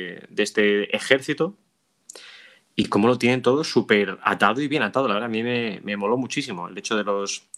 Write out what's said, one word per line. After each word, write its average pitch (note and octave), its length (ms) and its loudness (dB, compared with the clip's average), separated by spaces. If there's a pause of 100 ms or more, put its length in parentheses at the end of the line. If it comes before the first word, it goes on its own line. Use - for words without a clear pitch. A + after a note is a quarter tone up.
(300)
de - 140 0
este G#2 520 2
ejército, C#3+ 640 0 (1160)
y - 120 0
cómo G#2 240 2
lo B2 80 4
tienen B2 240 2
todo C#3+ 240 2
súper G2+ 580 2
atado G#2 380 2
y D3 80 -2
bien D3 140 0
atado. B2 260 0
La G2+ 60 0
verdad, A2+ 120 -2
a A2+ 40 -6
mí A2 120 -2
me, A#2+ 400 -2
me G#2 140 -4
moló G2+ 180 0
muchísimo A2 540 -6
el F#2 80 -14
hecho G#2 180 -4
de G#2 80 0
los, G2+ 400 -4 (140)